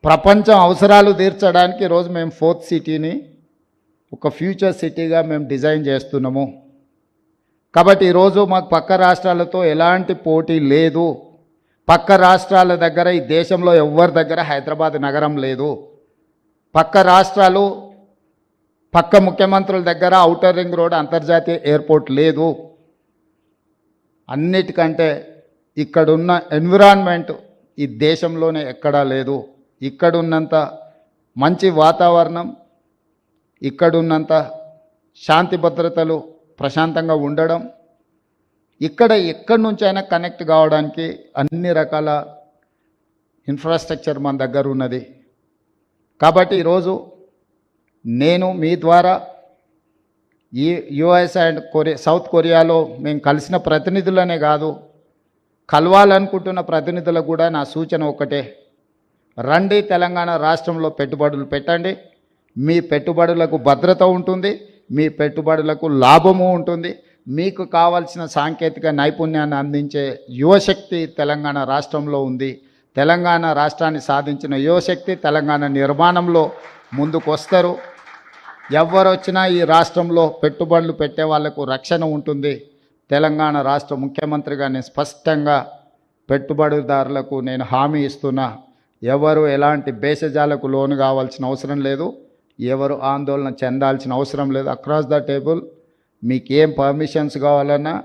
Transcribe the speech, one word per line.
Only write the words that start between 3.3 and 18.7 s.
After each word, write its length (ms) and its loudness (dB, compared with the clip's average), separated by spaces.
ఒక 220 -4
ఫ్యూచర్ 440 -4
సిటీగా 380 -4
మేము 220 -4
డిజైన్ 380 -2
చేస్తున్నాము. 560 -4
కాబట్టి 360 6
ఈరోజు 300 4
మాకు 240 -2
పక్క 160 -2
రాష్ట్రాలతో 540 0
ఎలాంటి 400 2
పోటీ 280 0
లేదు. 320 2
పక్క 240 4
రాష్ట్రాల 580 4
దగ్గర, 240 0
ఈ 40 0
దేశంలో 360 2
ఎవ్వరి 360 4
దగ్గర 200 -2
హైదరాబాద్ 440 -2
నగరం 260 -2
లేదు. 240 -4
పక్క 220 2
రాష్ట్రాలు, 540 4